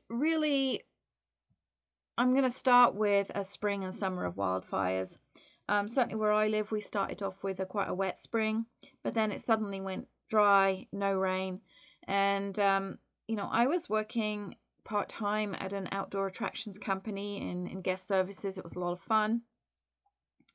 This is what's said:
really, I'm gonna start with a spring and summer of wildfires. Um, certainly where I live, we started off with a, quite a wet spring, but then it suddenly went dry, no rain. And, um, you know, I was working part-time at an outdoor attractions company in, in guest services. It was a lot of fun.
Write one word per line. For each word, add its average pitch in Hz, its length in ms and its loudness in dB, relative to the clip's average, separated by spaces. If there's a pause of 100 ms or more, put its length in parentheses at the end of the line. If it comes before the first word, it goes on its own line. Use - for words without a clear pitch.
really, 277 760 2 (1300)
I'm 254 180 2
gonna 269 140 4
start 247 460 4
with 202 400 2
a 196 100 -2
spring 202 400 -4
and 185 100 -6
summer 185 300 -2
of 180 120 -4
wildfires. 185 840 -2 (500)
Um, 202 180 2
certainly 240 300 0
where 214 160 2
I 214 160 4
live, 214 240 0
we 214 80 0
started 196 420 -4
off 190 220 -6
with 196 160 -2
a, 190 60 -2
quite - 240 -2
a 185 40 -2
wet 190 240 -2
spring, 220 460 -2 (380)
but 226 100 -2
then 220 180 0
it 233 120 -6
suddenly 208 400 0
went 190 260 -6 (220)
dry, 196 640 4
no 196 180 0
rain. 190 480 0 (480)
And, 196 500 0
um, 196 400 2 (300)
you 226 80 -2
know, 208 120 -4
I 240 200 4
was 330 200 0
working 214 680 -2 (260)
part-time 208 760 -2
at 196 120 -4
an 196 200 -4
outdoor 196 340 -2
attractions 190 500 -6
company 202 720 -4
in, 180 200 -4
in 190 120 -8
guest 185 280 -4
services. 190 500 0
It - 60 -6
was - 100 -10
a 180 60 -6
lot 180 100 0
of 180 120 -4
fun. 220 400 2 (1120)